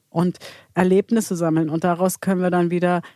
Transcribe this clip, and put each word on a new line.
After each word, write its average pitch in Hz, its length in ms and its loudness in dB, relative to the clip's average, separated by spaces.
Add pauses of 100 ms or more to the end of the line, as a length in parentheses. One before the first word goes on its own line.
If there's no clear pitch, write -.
und 175 280 -2 (360)
Erlebnisse 190 640 0
sammeln. 160 320 0
Und 160 160 -2
daraus 180 340 0
können 185 220 -2
wir 180 100 0
dann 175 180 0
wieder 175 320 0 (140)